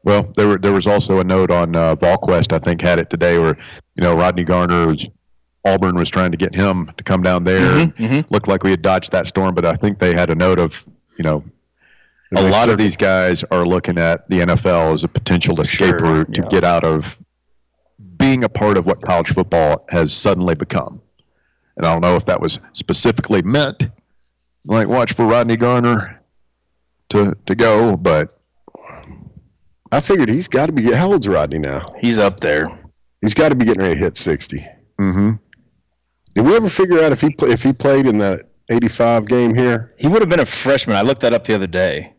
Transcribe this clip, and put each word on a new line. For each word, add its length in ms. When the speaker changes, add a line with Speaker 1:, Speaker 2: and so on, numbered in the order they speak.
Speaker 1:
Well, 200
there 120
were, 100
there 160
was 140
also 320
a 40
note 260
on, 260
uh, 200
VolQuest, 580
I 60
think, 220
had 180
it 100
today, 300
where, 180
you 80
know, 140
Rodney 260
Garner 440
was, 200
Auburn 300
was 140
trying 220
to 60
get 160
him 440
to 60
come 200
down 220
there. 400
Speaker 2:
Mm-hmm, 200
mm-hmm. 280
Speaker 1:
Looked 160
like 140
we 80
had 100
dodged 320
that 140
storm, 280
but 100
I 100
think 240
they 140
had 160
a 60
note 240
of, 240
you 60
know, 200
a 40
Speaker 3:
They 80
Speaker 1:
lot 60
of 40
Speaker 3:
circled 80
Speaker 1:
these 180
guys 480
are 200
looking 320
at 320
the 120
N 80
F 160
L 260
as 140
a 20
potential 540
escape 380
Speaker 2:
Sure, 100
Speaker 1:
route 120
to 80
Speaker 2:
yeah. 60
Speaker 1:
get 160
out 180
of 340
being 260
a 60
part 280
of 80
what 160
college 280
football 600
has 240
suddenly 420
become. 460
And 80
I 60
don't 100
know 140
if 100
that 160
was 180
specifically 680
meant, 460
like, 220
watch 260
for 120
Rodney 300
Garner 680
to, 260
to 100
go, 400
but 440
Speaker 3:
I 100
figured 280
he's 200
gotta 240
be, 180
how 220
old's 160
Rodney 300
now? 400
Speaker 2:
He's 200
up 220
there. 260
Speaker 3:
He's 140
gotta 200
be 100
getting 180
ready 120
to 60
hit 160
sixty. 500
Speaker 1:
Mm-hmm. 340
Speaker 3:
Did 100
we 120
ever 120
figure 320
out 120
if 80
he 80
pla-, 180
if 160
he 80
played 340
in 120
the 240
eighty-five 580
game 280
here? 420
Speaker 2:
He 120
would 120
have 80
been 120
a 40
freshman. 520
I 60
looked 180
that 120
up 140
the 80
other 120
day. 520